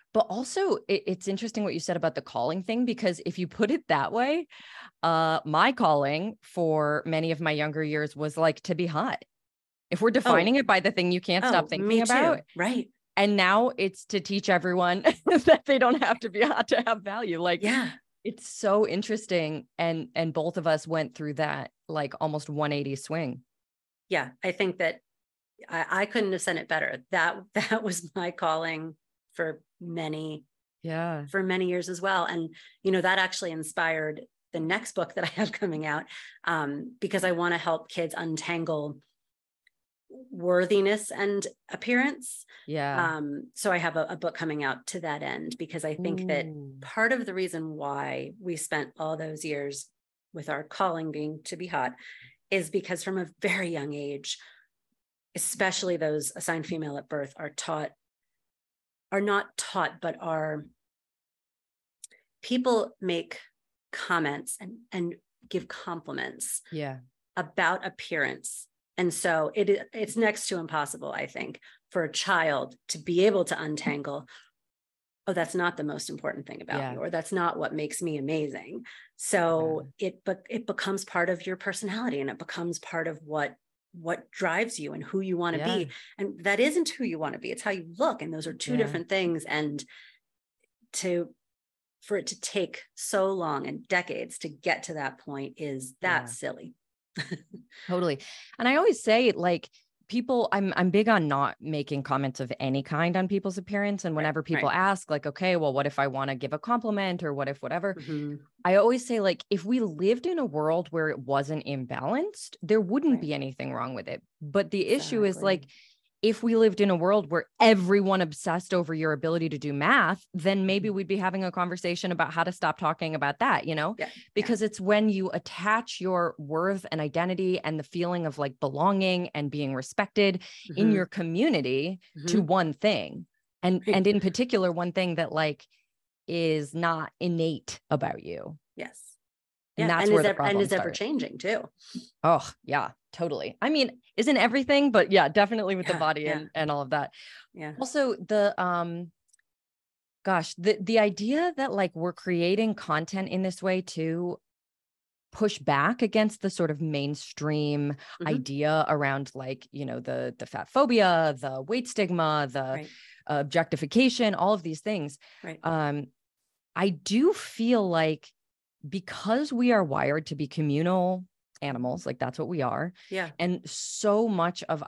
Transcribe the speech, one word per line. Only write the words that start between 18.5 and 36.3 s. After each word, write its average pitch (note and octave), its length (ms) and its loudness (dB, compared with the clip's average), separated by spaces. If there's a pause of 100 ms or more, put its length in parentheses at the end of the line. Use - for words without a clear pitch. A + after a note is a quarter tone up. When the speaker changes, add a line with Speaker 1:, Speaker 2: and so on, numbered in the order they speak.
Speaker 1:
interesting. F3 800 -2 (100)
And, E3 380 -2
and E3 180 0
both E3 240 -2
of D#3+ 80 -4
us D#3 220 2
went D#3+ 260 -2
through D3 220 -6
that, D3 340 -2 (180)
like, D3+ 320 -4
almost D3+ 300 -2
one D3 220 0
eighty C#3 240 -2
swing. C#3 460 -6 (680)
Speaker 2:
Yeah. C#3+ 200 0 (140)
I F#3 100 0
think F#3 260 -2
that E3 220 -2 (680)
I, E3 160 -2 (160)
I G#3 60 2
couldn't G#3 240 0
have F#3 100 -2
said E3+ 160 0
it - 100 -6
better. D#3 440 -2
That, E3+ 260 2 (100)
<laughs> - 60 -20
that A3 300 0
was F3 320 -6
my F3 160 -2
calling D#3+ 640 -2 (380)
for D#3+ 280 -6 (180)
many, D#3 640 -6 (360)
Speaker 1:
Yeah. D#3+ 460 -4
Speaker 2:
for F#3+ 160 -2
many F#3 240 0
years F3+ 220 -2
as F3 120 -6
well. F#3+ 240 2
And, E3 300 -4 (260)
you F#3+ 100 0
know, F#3 100 4
that F#3 180 4
actually F#3 320 -2
inspired D#3 720 -2 (300)
the E3+ 100 -6
next F#3 340 -2
book E3+ 180 -2
that F3 120 -4
I - 20 -4 (120)
have G#3+ 120 0
coming D#3 340 -4
out, D3+ 200 -2 (400)